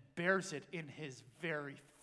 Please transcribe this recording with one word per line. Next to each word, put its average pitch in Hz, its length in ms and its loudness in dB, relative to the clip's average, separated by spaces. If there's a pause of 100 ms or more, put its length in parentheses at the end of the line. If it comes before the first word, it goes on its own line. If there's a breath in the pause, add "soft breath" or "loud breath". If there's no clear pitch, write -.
(160)
bears 175 380 4
it 139 180 -2
in 160 160 -6
his 135 360 -8 (180)
very 147 340 -2 (280)